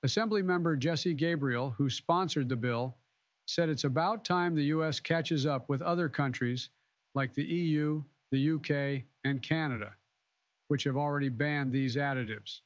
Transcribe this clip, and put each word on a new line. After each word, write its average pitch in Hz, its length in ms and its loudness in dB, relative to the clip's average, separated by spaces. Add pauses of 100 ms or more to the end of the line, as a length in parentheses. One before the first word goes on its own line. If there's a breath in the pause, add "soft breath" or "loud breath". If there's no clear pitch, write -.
Assemblymember 185 720 2
Jesse 165 360 0
Gabriel, 139 640 0
who 143 140 2
sponsored 165 580 0
the 131 60 0
bill, 123 420 -2 (500)
said 170 220 0
it's 147 160 -2
about 165 400 0
time 175 300 2
the 151 100 2
U 156 200 2
S 156 160 -2
catches 160 460 0
up 139 220 -2
with 139 140 0
other 170 260 0
countries 127 640 -2 (440)
like 135 200 -2
the 143 80 -2
E 170 200 -2
U, 151 420 2 (260)
the 135 80 2
U 151 220 2
K, 139 440 -2 (200)
and 135 180 0
Canada, 127 520 -2 (760)
which 143 160 0
have 135 120 0
already 143 320 0
banned 139 440 0
these 131 240 0
additives. 127 680 -4